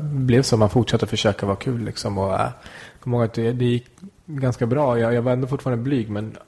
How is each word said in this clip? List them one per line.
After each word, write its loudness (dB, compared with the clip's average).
blev 4
så 2
man 6
fortsatte 2
försöka 0
vara 0
kul, -4
liksom. -6
Och, 0
äh, 0
kom -4
ihåg 2
att -2
det, 0
det 0
gick 0
ganska -2
bra. 2
Jag, 2
jag 2
var 0
ändå 0
fortfarande -2
blyg, -2
men -6